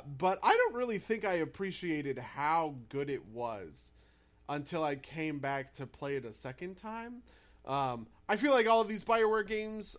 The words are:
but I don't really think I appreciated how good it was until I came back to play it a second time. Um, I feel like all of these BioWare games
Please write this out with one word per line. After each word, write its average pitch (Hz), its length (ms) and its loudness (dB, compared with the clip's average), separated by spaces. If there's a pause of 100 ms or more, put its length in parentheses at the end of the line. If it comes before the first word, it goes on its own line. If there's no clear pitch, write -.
(180)
but 185 240 4
I 311 140 8
don't 466 180 4
really 240 240 0
think 220 280 -2
I 185 100 2
appreciated 160 840 -2
how 147 580 0 (140)
good 143 200 -2
it 131 180 -4
was 110 640 -6 (580)
until 147 340 -2
I 147 120 0
came 147 440 -6
back 139 340 -4
to 135 120 -10
play 139 300 -6
it 123 100 -4
a 110 80 -10
second 180 440 -10
time. 226 440 -10 (440)
Um, 131 420 0 (220)
I 208 80 2
feel 269 160 4
like 233 140 6
all 226 140 8
of 214 60 2
these 214 160 -6
BioWare 220 420 4
games 214 540 -4